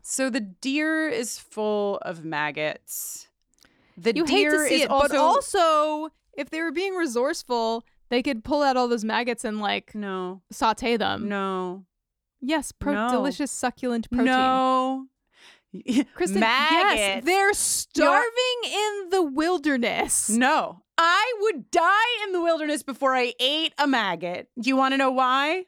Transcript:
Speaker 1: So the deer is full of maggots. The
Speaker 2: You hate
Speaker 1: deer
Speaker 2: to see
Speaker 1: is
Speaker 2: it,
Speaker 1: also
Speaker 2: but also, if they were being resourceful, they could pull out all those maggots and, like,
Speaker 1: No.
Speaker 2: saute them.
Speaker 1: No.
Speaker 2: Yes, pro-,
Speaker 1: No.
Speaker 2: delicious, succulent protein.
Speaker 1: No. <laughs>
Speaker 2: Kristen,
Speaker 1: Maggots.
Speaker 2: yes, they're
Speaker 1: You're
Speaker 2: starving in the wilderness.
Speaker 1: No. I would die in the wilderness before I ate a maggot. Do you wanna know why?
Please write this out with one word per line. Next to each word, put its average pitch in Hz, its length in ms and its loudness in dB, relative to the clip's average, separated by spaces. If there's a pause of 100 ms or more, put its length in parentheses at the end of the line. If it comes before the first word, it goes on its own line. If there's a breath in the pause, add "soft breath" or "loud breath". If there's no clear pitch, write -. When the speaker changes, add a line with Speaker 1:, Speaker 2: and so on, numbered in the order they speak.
Speaker 1:
So - 280 -4
the 240 100 -2
deer 302 680 -2
is - 300 -4
full 208 640 -2
of 165 200 -10
maggots. 151 1040 -6 (720 soft breath)
The 208 180 -2
Speaker 2:
You 339 80 0
hate 302 260 4
Speaker 1:
deer - 20 4
Speaker 2:
to 302 180 2
see - 60 2
Speaker 1:
is 320 80 4
Speaker 2:
it, - 60 0
Speaker 1:
also 285 200 4
Speaker 2:
but 285 100 2
also, 311 920 2 (260)
if 277 140 -6
they 320 120 -6
were 330 100 -2
being 370 240 -4
resourceful, 240 920 -2 (240)
they 240 140 0
could 247 220 -4
pull 294 180 2
out 262 140 4
all 247 100 2
those 240 160 0
maggots 226 400 -2
and, 214 160 -6
like, 202 340 -4
Speaker 1:
No. 190 480 -8 (100)
Speaker 2:
saute 233 460 0
them. 196 300 -2
Speaker 1:
No. 190 580 -6 (540)
Speaker 2:
Yes, 285 320 -4
pro-, - 220 -4
Speaker 1:
No. 226 180 0
Speaker 2:
delicious, 262 400 -2
succulent 247 580 -4
protein. 247 160 0
Speaker 1:
No. 262 840 2 (680 soft breath)
<laughs> 247 420 -2
Speaker 2:
Kristen, 202 260 0
Speaker 1:
Maggots. 311 560 4
Speaker 2:
yes, 202 260 0
they're 381 220 2
Speaker 1:
You're 403 80 4
Speaker 2:
starving 480 1120 2
in 403 440 -2
the 381 140 2
wilderness. 285 1040 0
Speaker 1:
No. 233 540 0 (140)
I 381 440 2
would 381 300 -2
die 415 540 2
in 381 80 -6
the 349 80 0
wilderness 311 420 -2
before 262 320 -2
I 247 240 0
ate 302 380 0
a 285 100 2
maggot. 180 640 -2 (100)
Do 220 100 -4
you 269 60 2
wanna 269 220 2
know 269 140 2
why? 269 560 0